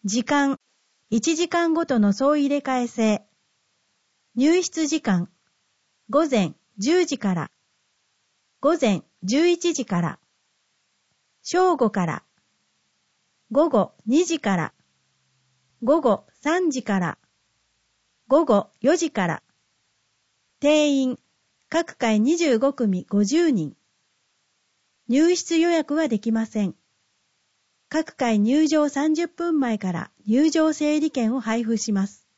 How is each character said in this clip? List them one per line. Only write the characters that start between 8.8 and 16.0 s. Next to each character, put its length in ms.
十 240
一 260
時 120
か 160
ら、 180
正 360
午 120
か 160
ら、 180
午 180
後 240
二 200
時 140
か 160
ら、 180
午 180